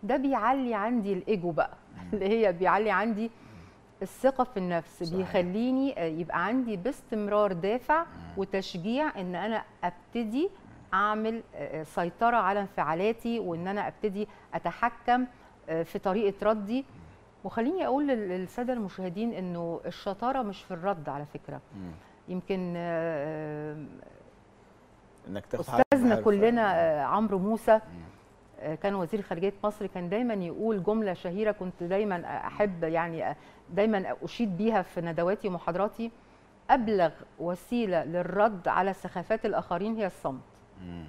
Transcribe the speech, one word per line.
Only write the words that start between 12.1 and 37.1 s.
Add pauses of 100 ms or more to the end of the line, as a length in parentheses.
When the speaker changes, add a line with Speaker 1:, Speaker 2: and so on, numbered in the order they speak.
Speaker 1:
على
انفعالاتي،
وإن
أنا
أبتدي (260)
أتحكم، (440)
آه،
في
طريقة
ردي. (580)
وخليني
أقول
لل-،
للسادة
المشاهدين
إنه
الشطارة
مش
في
الرد
على
فكرة. (140)
Speaker 2:
مم. (360)
Speaker 1:
يمكن،
آه، (1400)
Speaker 2:
إنك
تاخد
حقك (100)
Speaker 1:
أستاذنا
Speaker 2:
بحرفة.
Speaker 1:
كلنا،
آه،
عمرو
موسى،
Speaker 2:
مم. (800)
Speaker 1:
آه،
كان
وزير
خارجية (100)
مصر،
كان
دايمًا
يقول
جملة
شهيرة
كنت
دايمًا
أحب،
يعني،
آه، (340)
دايمًا
أشيد
بيها
في
ندواتي
ومحاضراتي: (580)
"أبلغ (280)